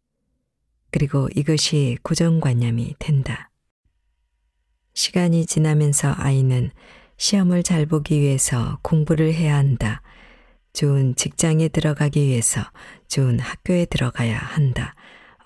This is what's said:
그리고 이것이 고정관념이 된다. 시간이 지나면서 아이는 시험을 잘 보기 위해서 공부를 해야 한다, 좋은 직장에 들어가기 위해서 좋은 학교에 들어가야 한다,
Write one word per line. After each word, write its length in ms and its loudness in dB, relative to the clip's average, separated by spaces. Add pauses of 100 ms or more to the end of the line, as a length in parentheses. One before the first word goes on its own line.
(880)
그리고 460 0
이것이 680 0
고정관념이 960 0
된다. 540 -2 (1400)
시간이 500 0
지나면서 720 2
아이는 540 0 (460)
시험을 460 2
잘 220 0
보기 360 0
위해서 600 0
공부를 520 0
해야 240 0
한다, 440 0 (680)
좋은 440 0
직장에 520 0
들어가기 580 0
위해서 360 0 (480)
좋은 300 0
학교에 460 -2
들어가야 520 -2
한다, 580 -2 (500)